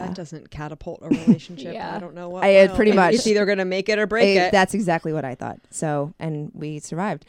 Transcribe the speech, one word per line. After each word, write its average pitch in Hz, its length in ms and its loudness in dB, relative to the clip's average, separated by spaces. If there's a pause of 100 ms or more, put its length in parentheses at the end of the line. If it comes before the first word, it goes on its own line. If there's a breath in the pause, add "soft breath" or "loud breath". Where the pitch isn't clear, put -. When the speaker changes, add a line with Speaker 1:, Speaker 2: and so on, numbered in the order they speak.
Speaker 1:
that 180 80 -10
doesn't 160 360 -16
catapult 151 520 -14
a 151 80 -12
relationship. - 640 0
Speaker 2:
<laughs> - 0 -
Yeah. - 200 -10
Speaker 1:
I 208 40 -10
don't 175 160 -14
know 175 160 -14
what 180 140 -4
Speaker 3:
I, 196 200 8
uh, 190 40 6
Speaker 1:
will. 190 80 -6
Speaker 3:
pretty 214 160 4
Speaker 1:
It, 202 40 2
Speaker 3:
much. 185 180 4
Speaker 1:
it's 233 120 0
either 208 180 2
gonna 190 220 0
make 190 240 -2
it 214 80 0
or 214 80 0
break 214 180 0 (120)
Speaker 3:
It, 185 80 4
Speaker 1:
it. 180 80 0
Speaker 3:
that's 190 200 4
exactly 170 400 -2
what 147 140 -4
I 123 80 -10
thought. - 240 -10 (120)
So, 147 480 -4
and 151 360 -8
we 151 240 -10
survived. 165 500 -8